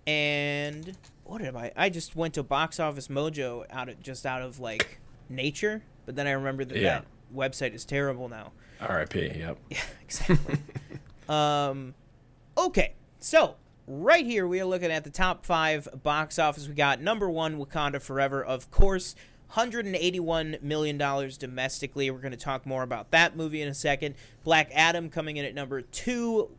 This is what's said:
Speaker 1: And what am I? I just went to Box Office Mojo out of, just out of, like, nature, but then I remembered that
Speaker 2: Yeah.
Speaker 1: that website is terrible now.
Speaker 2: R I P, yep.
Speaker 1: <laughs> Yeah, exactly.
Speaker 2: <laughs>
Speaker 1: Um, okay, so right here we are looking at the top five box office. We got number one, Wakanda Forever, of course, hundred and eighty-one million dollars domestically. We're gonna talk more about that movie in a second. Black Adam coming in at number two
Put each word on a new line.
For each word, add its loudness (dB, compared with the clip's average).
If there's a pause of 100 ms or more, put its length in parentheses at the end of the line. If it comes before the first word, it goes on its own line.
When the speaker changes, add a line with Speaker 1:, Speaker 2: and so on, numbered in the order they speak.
Speaker 1:
And 0 (280)
what -10
am -6
I? -8
I 4
just -6
went -2
to -2
Box 0
Office -4
Mojo -4
out -8
of, -16
just -10
out -4
of, -10
like, -6 (300)
nature, -2 (240)
but -10
then -2
I 0
remembered -2
that -4
Speaker 2:
Yeah. 2
Speaker 1:
that -12 (300)
website -2
is -12
terrible -2
now. -14 (280)
Speaker 2:
R 0
I -2
P, -2
yep. -6
Speaker 1:
<laughs> -18
Yeah, -6 (240)
exactly. 4
Speaker 2:
<laughs> -20 (640)
Speaker 1:
Um, 0 (640)
okay, 2 (260)
so 4 (320)
right 4
here 2
we 0
are -2
looking 0
at -2
the -16
top 0
five 2 (160)
box 0
office. 2
We -10
got 4
number 0
one, -2
Wakanda -2
Forever, 0
of -4
course, 8 (340)
hundred 0
and -2
eighty-one 0
million 0
dollars -2
domestically. -4
We're -8
gonna -8
talk -6
more -4
about -6
that 6
movie -4
in -4
a -6
second. -2 (280)
Black 6
Adam 4
coming -6
in -4
at -8
number -6
two -2